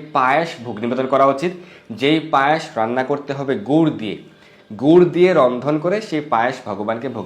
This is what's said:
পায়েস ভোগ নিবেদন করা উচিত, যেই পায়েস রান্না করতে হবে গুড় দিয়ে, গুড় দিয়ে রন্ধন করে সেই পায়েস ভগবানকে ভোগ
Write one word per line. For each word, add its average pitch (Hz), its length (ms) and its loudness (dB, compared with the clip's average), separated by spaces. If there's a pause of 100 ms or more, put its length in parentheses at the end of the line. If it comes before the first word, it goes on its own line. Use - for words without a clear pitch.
(160)
পায়েস 143 340 2 (160)
ভোগ 117 180 -10
নিবেদন 123 300 -2
করা 135 200 6
উচিত, 160 180 -2 (500)
যেই 156 180 2 (140)
পায়েস 147 300 2 (140)
রান্না 120 260 -2
করতে 139 300 -6
হবে 135 200 -4 (160)
গুড় 156 200 4 (100)
দিয়ে, 98 180 -8 (540)
গুড় 151 340 6
দিয়ে 170 280 4
রন্ধন 131 500 2
করে 180 140 -2 (120)
সেই 151 140 -4 (100)
পায়েস 120 220 0 (100)
ভগবানকে 107 440 -6
ভোগ 110 160 -8